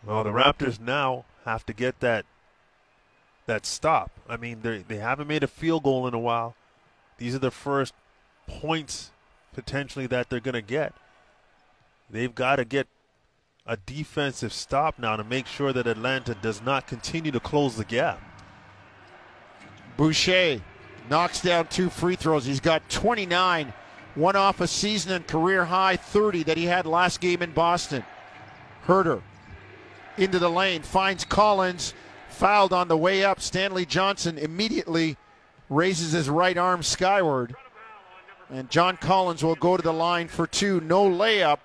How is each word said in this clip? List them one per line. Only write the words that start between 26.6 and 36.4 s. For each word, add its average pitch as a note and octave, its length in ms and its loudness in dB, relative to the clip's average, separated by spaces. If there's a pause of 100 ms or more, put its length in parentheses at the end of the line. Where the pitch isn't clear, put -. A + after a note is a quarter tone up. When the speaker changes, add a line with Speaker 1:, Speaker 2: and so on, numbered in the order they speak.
Speaker 2:
had F3 220 0
last E3+ 340 2
game F3 220 0
in E3+ 100 -4
Boston. E3 540 0 (800)
Huerter E3+ 360 4 (960)
into F#3 220 2
the F3 100 4
lane, F3 320 0
finds F#3+ 420 0
Collins, F#3+ 720 2 (340)
fouled G3 460 4
on F3+ 140 2
the E3 100 4
way F#3+ 260 2
up. G3 160 2
Stanley F#3 460 -2
Johnson F3+ 540 -2
immediately E3 760 -2 (540)
raises E3 440 0
his D#3+ 140 0
right F3 300 2